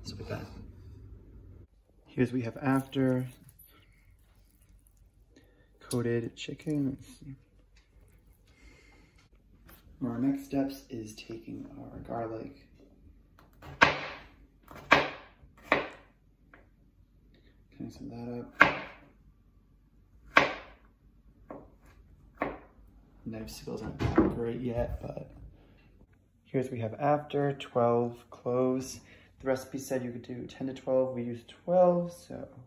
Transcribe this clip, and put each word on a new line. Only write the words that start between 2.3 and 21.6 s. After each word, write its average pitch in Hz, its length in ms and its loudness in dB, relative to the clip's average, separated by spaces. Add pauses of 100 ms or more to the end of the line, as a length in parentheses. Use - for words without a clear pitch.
we 127 80 0
have 113 140 -6
after. 131 680 2 (2500)
Coated 117 560 0
chicken, 143 540 -2
let's - 180 -8
see. - 280 -14 (2750)
Our 117 140 -2
next 139 260 0
steps - 460 0
is 110 240 -8
taking - 500 -12 (140)
our - 200 -14
garlic, 113 680 -8 (2250)
cutting - 180 6 (2750)
some 120 220 -14
of 117 80 -12
that 120 260 -8 (4000)